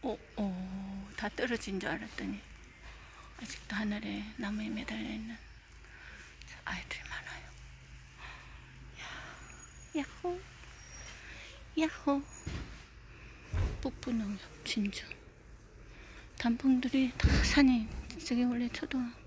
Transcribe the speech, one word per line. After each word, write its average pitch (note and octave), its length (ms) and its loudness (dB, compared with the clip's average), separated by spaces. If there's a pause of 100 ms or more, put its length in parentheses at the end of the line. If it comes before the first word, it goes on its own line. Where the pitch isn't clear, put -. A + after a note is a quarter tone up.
오, A3+ 140 0 (200)
오, G3 760 -2
다 G#3+ 140 -2
떨어진 A3 500 0
줄 - 100 0
알았더니 G3+ 520 -2 (1000)
아직도 - 340 -6
하늘에 G#3 500 0 (120)
나무에 G#3+ 320 0
매달려 A3 420 -2
있는 A3 260 -4 (1300)
아이들이 - 380 -6
많아요. - 460 -10 (1500)
야, - 1040 -8 (180)
야호, F4+ 160 0 (1400)
야호. C#4+ 440 4 (1600)
북부농협 A3 580 0 (260)
진주. - 400 2 (1300)
단풍들이 B3+ 760 6
다 - 100 8 (160)
산이, B3+ 440 10 (380)
저기 B3 180 4
원래 A#3+ 260 4
초등학교 A#3+ 440 0 (140)